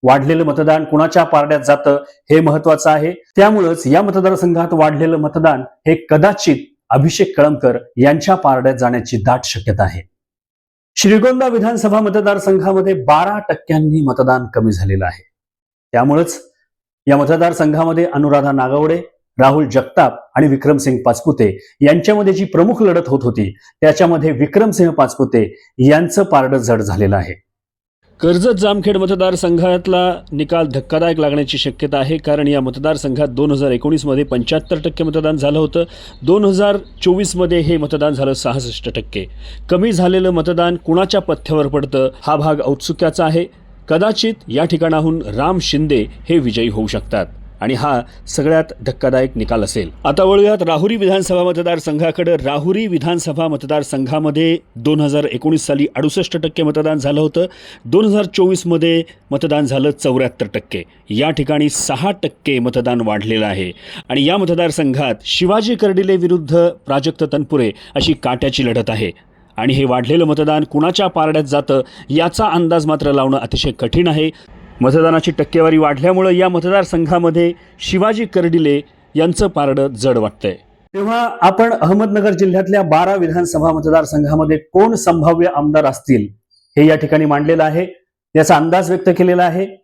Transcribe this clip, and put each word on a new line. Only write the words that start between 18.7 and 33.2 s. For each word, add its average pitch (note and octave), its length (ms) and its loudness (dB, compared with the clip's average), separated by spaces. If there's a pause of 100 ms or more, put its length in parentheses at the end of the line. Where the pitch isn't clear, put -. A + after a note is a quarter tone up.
राहुल C#3 300 4
जगताप C3 500 0 (180)
आणि D3 120 4
विक्रमसिंग C3+ 560 0
पाचपुते A#2+ 440 2 (320)
यांच्यामध्ये F#3+ 520 4
जी F#3+ 120 0
प्रमुख G3 380 2
लढत F3 260 2
होत B2+ 160 0
होती, A2 260 -2 (300)
त्याच्यामध्ये D#3 520 2
विक्रमसिंह F3 600 2
पाचपुते B2+ 500 0 (460)
यांचं E3+ 340 2
पारडं C3+ 360 0
जड A2+ 240 0
झालेलं G2 340 0
आहे. F2 180 -6 (840)
कर्जत F3+ 380 2
जामखेड G3+ 380 0
मतदारसंघातला F3+ 1000 0 (340)
निकाल D#3 420 -2
धक्कादायक D#3+ 460 -2
लागण्याची C#3+ 380 -2
शक्यता C#3+ 400 -4
आहे, C#3 200 -2
कारण D3 300 -2
या C#3+ 120 0
मतदारसंघात C#3 680 -2